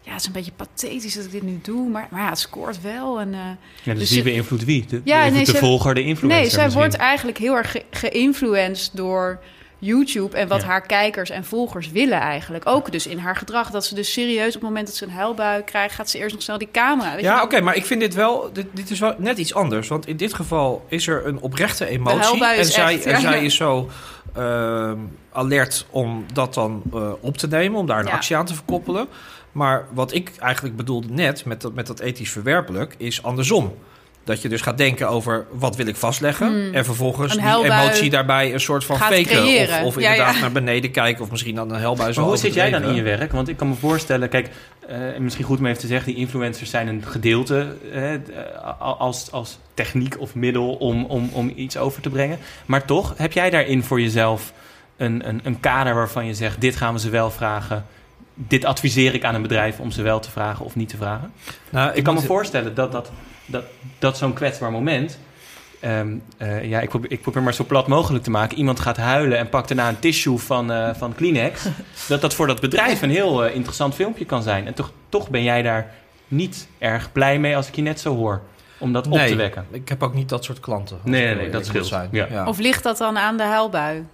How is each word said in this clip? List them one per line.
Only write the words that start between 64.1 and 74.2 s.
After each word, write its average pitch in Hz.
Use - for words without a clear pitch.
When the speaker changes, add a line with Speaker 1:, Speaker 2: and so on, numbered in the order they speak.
Speaker 2:
zo'n 131
kwetsbaar 127
moment, 139
ehm, 110
eh, 104
ja, 110
ik 120
probeer, 120
ik 120
probeer 131
maar 123
zo 120
plat 131
mogelijk 139
te 117
maken. 110
Iemand 131
gaat 120
huilen 127
en 113
pakt 127
daarna 123
een 110
tissue 151
van, 120
eh, 113
van 120
Kleenex. 156
Speaker 3:
<laughs> -
Speaker 2:
Dat 143
dat 151
voor 160
dat 131
bedrijf 202
een 139
heel, 156
eh, 113
interessant 139
filmpje 202